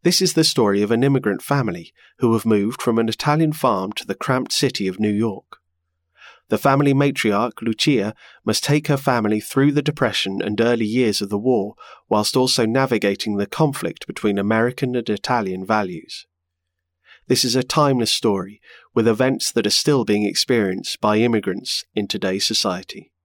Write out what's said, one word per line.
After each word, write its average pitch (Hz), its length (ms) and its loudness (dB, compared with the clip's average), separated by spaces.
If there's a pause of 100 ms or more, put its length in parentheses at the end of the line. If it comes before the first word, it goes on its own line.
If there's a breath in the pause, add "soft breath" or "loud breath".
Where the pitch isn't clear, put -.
This - 180 2
is 185 140 0
the 160 100 4
story 101 380 2
of 104 80 0
an 117 140 4
immigrant 131 360 2
family 101 520 -4 (260 soft breath)
who 117 140 4
have 110 120 2
moved 107 380 2
from 117 160 2
an 113 100 2
Italian 151 440 0
farm 104 400 -2
to - 120 -10
the 98 120 -6
cramped 127 360 -2
city 104 360 -2
of 92 120 -6
New 107 120 2
York. 104 460 -4 (920 loud breath)
The 107 80 0
family 139 340 2
matriarch, 123 720 0
Lucia, 113 520 0 (300 loud breath)
must - 180 0
take 151 260 0
her 139 100 2
family 107 420 0
through 139 320 2
the 147 80 2
Depression 113 600 -2
and 104 180 -2
early 117 240 2
years 110 380 0
of 98 80 -8
the 104 80 -2
war, 107 360 0 (360 loud breath)
whilst 107 260 0
also 127 300 2
navigating 110 720 0
the 101 80 -2
conflict - 600 -2
between 101 300 -2
American 113 580 0
and 120 140 -4
Italian 101 560 -2
values. 95 600 -4 (1000 soft breath)
This 127 180 2
is 120 100 -2
a 127 60 2
timeless 131 500 2
story, 98 480 -2 (320 loud breath)
with 117 160 2
events 120 440 0
that 104 140 0
are 104 40 2
still 139 340 2
being 104 200 0
experienced 98 760 -2
by 107 160 2
immigrants 110 760 0
in 101 140 -2
today's 95 380 -2
society. - 640 -4 (140)